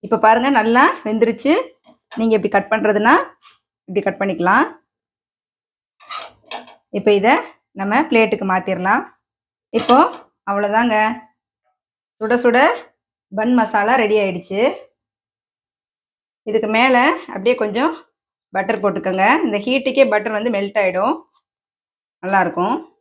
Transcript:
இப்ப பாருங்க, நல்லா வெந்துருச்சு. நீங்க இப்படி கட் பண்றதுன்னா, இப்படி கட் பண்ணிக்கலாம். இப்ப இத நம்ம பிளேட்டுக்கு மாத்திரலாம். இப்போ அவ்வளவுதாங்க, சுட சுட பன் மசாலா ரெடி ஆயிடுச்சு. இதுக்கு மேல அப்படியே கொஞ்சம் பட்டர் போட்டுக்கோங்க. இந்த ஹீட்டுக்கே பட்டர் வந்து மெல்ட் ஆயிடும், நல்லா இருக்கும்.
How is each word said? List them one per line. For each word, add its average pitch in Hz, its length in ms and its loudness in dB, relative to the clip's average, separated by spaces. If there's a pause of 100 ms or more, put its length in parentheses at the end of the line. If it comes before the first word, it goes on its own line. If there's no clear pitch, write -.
இப்ப 214 200 -2
பாருங்க, 233 240 4 (100)
நல்லா 233 240 2 (220)
வெந்துருச்சு. 226 480 0 (640)
நீங்க 226 180 2
இப்படி 202 180 2
கட் 196 180 0
பண்றதுன்னா, 214 400 2 (760)
இப்படி 196 180 -4
கட் 190 160 -4
பண்ணிக்கலாம். 190 440 0 (2250)
இப்ப 202 120 0 (100)
இத 214 100 2 (500)
நம்ம 202 300 0
பிளேட்டுக்கு 214 420 0
மாத்திரலாம். 185 520 -2 (760)
இப்போ 247 180 4 (520)
அவ்வளவுதாங்க, 208 460 0 (1200)
சுட 220 140 -2 (100)
சுட 240 140 4 (800)
பன் 233 220 0
மசாலா 214 340 0 (100)
ரெடி 214 200 0
ஆயிடுச்சு. 190 380 -6 (1900)
இதுக்கு 220 280 -2
மேல 254 180 4 (380)
அப்படியே 214 300 0
கொஞ்சம் 233 300 -2 (640)
பட்டர் 190 280 -2
போட்டுக்கோங்க. 190 420 0 (200)
இந்த 208 200 -2
ஹீட்டுக்கே 262 460 2
பட்டர் 214 260 -2
வந்து 233 180 -4
மெல்ட் 202 280 -4
ஆயிடும், 190 320 0 (1080)
நல்லா 190 220 0
இருக்கும். 185 300 -2 (260)